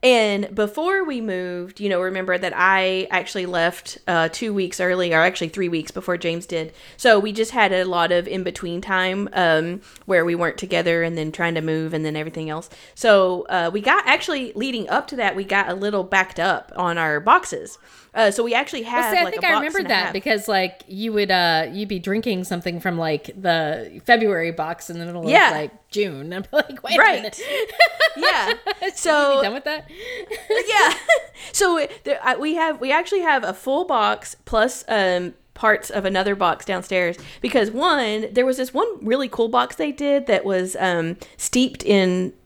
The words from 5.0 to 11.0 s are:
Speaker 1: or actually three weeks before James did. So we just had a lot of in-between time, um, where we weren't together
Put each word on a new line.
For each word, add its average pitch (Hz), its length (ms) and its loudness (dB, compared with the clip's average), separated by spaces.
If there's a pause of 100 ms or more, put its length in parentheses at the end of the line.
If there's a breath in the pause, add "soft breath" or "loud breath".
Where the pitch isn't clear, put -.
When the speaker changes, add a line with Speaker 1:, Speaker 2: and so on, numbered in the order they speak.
Speaker 1:
or 160 80 4
actually 175 260 0
three 180 220 -4
weeks 160 220 -4
before 180 260 -4
James 170 280 -4
did. 160 280 -6 (240 loud breath)
So 220 220 8
we 208 120 -2
just 214 200 -2
had 214 200 4
a 185 140 2
lot 175 260 2
of 175 160 2
in-between 180 540 -6
time, 190 500 -2
um, 170 480 2 (260 loud breath)
where 175 200 4
we 170 100 0
weren't 170 220 -2
together 170 460 0